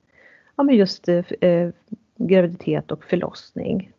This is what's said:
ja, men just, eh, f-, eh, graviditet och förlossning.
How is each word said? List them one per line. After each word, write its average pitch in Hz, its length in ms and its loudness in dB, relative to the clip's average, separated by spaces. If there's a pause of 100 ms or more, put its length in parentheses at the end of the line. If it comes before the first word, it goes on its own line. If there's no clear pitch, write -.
(560)
ja, 285 80 0
men 277 120 4
just, 196 340 0
eh, 175 80 2
f-, - 260 -4
eh, 175 260 2 (480)
graviditet 175 760 0
och - 120 -10
förlossning. - 960 -6